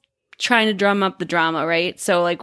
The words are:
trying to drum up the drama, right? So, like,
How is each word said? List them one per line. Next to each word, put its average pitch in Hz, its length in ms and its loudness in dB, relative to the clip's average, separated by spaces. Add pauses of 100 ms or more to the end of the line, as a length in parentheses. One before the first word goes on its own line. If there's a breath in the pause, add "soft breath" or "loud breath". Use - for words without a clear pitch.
(380)
trying 226 300 2
to 214 60 0
drum 202 300 2
up 190 160 -2
the 175 60 -6
drama, 160 420 0
right? 170 320 -2
So, 175 240 0
like, 175 200 -2